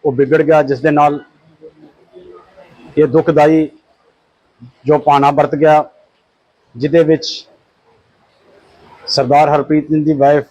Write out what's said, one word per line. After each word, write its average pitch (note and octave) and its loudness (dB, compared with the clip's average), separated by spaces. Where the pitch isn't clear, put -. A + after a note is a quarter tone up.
ਉਹ D3 -2
ਵਿਗੜ C#3 0
ਗਿਆ, D3+ 2
ਜਿਸ C3+ -6
ਦੇ D3+ -2
ਨਾਲ D3 0
ਇਹ D3+ 4
ਦੁਖਦਾਈ D#3 0
ਜੋ D3 2
ਭਾਣਾ C#3+ 2
ਵਰਤ C#3+ -2
ਗਿਆ, D3+ 2
ਜਿਹਦੇ D3 0
ਵਿੱਚ - -4
ਸਰਦਾਰ C#3+ 0
ਹਰਪ੍ਰੀਤ D3+ -2
ਸਿੰਘ D3+ -2
ਦੀ D#3 -2
ਵਾਈਫ C#3+ 2